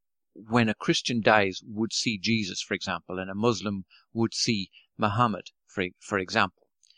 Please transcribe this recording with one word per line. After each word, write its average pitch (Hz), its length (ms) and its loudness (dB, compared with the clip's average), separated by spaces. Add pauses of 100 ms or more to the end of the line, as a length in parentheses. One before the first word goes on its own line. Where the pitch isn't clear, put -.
(340)
when 110 360 2
a 104 40 0
Christian - 480 -2
dies, 101 420 4
would 110 300 -4
see 110 240 -2
Jesus, 98 440 -2
for - 120 -6
example, 92 460 -6
and 95 100 -6
a 95 60 -8
Muslim 101 500 0 (280)
would 113 200 0
see 104 360 -2 (280)
Muhammad, 110 480 0 (220)
for, 95 180 -4 (140)
for - 180 -4
example. 95 500 -2 (300)